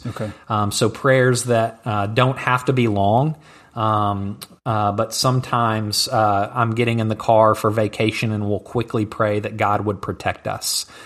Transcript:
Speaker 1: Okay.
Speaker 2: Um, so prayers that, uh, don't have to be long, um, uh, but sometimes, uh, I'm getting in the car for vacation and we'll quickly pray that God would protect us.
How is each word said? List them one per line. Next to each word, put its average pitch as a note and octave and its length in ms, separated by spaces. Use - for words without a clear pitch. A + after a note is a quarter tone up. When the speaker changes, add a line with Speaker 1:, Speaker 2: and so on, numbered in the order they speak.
Speaker 1:
Okay. A2 240
Speaker 2:
Um, G#2 220
so A2 180
prayers B2+ 560
that, A2+ 400
uh, G#2 220
don't B2+ 320
have B2+ 260
to C3+ 80
be B2 140
long, A2 480
um, G#2 640
uh, G#2+ 260
but A2 220
sometimes, A#2 920
uh, G#2+ 440
I'm A#2+ 200
getting A#2 260
in A2 120
the A2 60
car A2 380
for A2 160
vacation A2 600
and G#2 180
we'll G2+ 100
quickly A2+ 460
pray G#2 340
that G#2 160
God G#2 260
would G#2 200
protect - 460
us. - 400